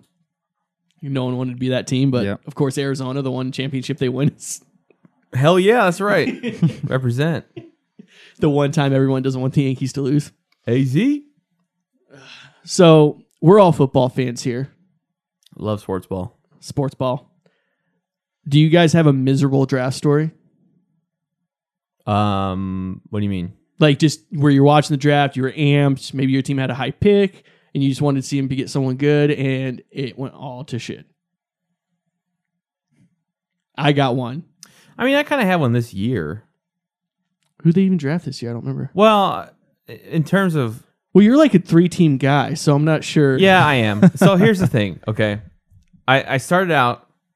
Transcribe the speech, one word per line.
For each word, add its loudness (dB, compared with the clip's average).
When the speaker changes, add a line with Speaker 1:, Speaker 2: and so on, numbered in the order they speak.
Speaker 1:
no -6
one -4
wanted -6
to -14
be -4
that -2
team, 0
but 0
Speaker 2:
Yep. -6
Speaker 1:
of -16
course -2
Arizona, -6
the -4
one -6
championship -6
they -2
win 0
is -14
Speaker 3:
Hell 2
yeah, 2
that's -2
right. 0
Speaker 1:
<laughs> -10
Speaker 3:
Represent. -4
Speaker 1:
the 0
one 0
time 0
everyone 2
doesn't -4
want -2
the 2
Yankees -6
to -8
lose. -2
Speaker 3:
A 0
Z? -2
Speaker 1:
So, 4
we're 8
all 6
football 0
fans -6
here. -6
Speaker 3:
Love -6
sports -8
ball. -8
Speaker 1:
Sports -6
ball. -6
Do 4
you 6
guys 4
have 4
a 6
miserable 0
draft -2
story? 0
Speaker 3:
Um, -4
what -6
do -2
you -2
mean? -6
Speaker 1:
Like, 2
just -2
where 0
you're 4
watching 4
the -2
draft, 0
you -4
were -6
amped, 0
maybe -2
your 0
team -4
had -4
a -8
high -6
pick, 0
and -2
you 0
just -4
wanted 0
to -14
see -4
him -4
to -4
get -8
someone -4
good, 2
and -4
it -10
went -12
all -16
to -10
shit. -12
I 0
got 0
one. -8
Speaker 3:
I -4
mean, 0
I 0
kinda -2
had 2
one 0
this -2
year. -6
Speaker 1:
Who'd 4
they 4
even 0
draft -4
this -10
year? -8
I -8
don't -10
remember. -8
Speaker 3:
Well, 0
in -6
terms 0
of -4
Speaker 1:
Well, 8
you're, 6
like, 4
a 4
three-team 2
guy, 0
so 0
I'm 2
not 0
sure. 2
Speaker 3:
Yeah, 4
I 2
am. 0
Speaker 1:
<laughs> -4
Speaker 3:
So 2
here's 4
the 0
thing, -2
okay? -2
I, 0
I -2
started -2
out 0